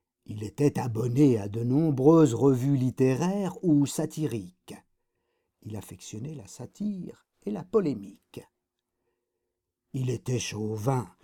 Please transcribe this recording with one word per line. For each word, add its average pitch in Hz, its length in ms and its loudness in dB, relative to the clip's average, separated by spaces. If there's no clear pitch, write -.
Il 107 180 -10
était 135 340 0
abonné 120 600 2
à 101 100 -6
de 110 140 -6
nombreuses 143 720 6
revues 135 420 2
littéraires 135 880 0
ou 147 240 4
satiriques. 143 880 -8
Il 107 140 -12
affectionnait 110 580 -14
la 110 120 -16
satire - 800 -10
et 202 60 -6
la 202 140 -8
polémique. 139 760 -4
Il 127 180 -4
était 123 280 -4
chauvin. 107 680 -4